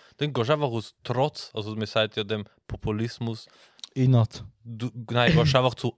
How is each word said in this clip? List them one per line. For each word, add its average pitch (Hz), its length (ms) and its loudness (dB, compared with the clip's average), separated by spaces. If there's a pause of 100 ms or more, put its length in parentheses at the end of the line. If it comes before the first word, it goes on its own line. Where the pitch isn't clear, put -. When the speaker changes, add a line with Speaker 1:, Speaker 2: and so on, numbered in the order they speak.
(180)
Speaker 1:
Dann 147 140 -2
gehst 120 180 0
du - 20 2
einfach 147 160 2
aus 117 340 -6
Trotz, 131 520 -2
also 107 200 -6
man 107 120 -4
sagt 110 300 0
ja 107 80 -2
dem 104 200 -4 (220)
Populismus, 113 800 -6 (480)
Speaker 2:
Inat. 127 500 4 (180)
Speaker 1:
Du, 117 280 -8 (200)
nein, 120 220 4
du 160 100 6
gehst 147 140 4
einfach 127 180 2
zu - 240 -4